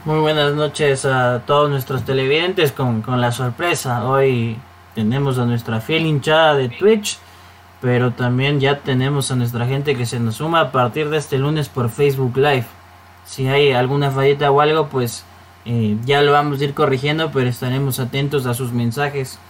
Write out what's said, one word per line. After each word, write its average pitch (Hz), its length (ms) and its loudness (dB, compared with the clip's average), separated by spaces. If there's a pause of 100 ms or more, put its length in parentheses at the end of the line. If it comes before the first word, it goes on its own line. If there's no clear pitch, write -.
Muy 156 160 0
buenas 151 320 2
noches 147 540 0
a 123 400 0
todos 147 240 4
nuestros 131 340 -4
televidentes, 147 680 0
con, 120 280 -2
con 123 220 -2
la 123 100 0
sorpresa. 123 720 -4
Hoy 123 540 0 (360)
tenemos 127 440 0
a 123 80 0
nuestra 117 340 -2
fiel 160 240 -2
hinchada 156 520 4
de 131 120 0
Twitch, 208 500 0 (640)
pero 123 300 2
también 127 500 0
ya 139 200 2
tenemos 135 500 0
a 131 60 -2
nuestra 120 280 -2
gente 139 320 -2
que 123 80 -2
se 120 160 -4
nos 113 160 -2
suma 160 240 0
a 143 120 -4
partir 131 360 0
de 151 80 -2
este 143 220 -2
lunes 147 320 -2
por 120 180 -2
Facebook 135 480 0
Live. 135 300 2 (580)
Si 131 240 -6
hay 139 240 4
alguna 135 380 2
fallita 139 400 2
o 139 100 4
algo, 151 280 2
pues, 123 360 -4 (400)
eh, 113 400 0
ya 139 160 2
lo 143 120 4
vamos 147 280 2
a 147 40 0
ir 139 100 -4
corrigiendo, 147 580 0
pero 131 160 0
estaremos 131 500 -4
atentos 139 460 -2
a 123 80 -2
sus 120 200 -4
mensajes. 131 680 -4 (120)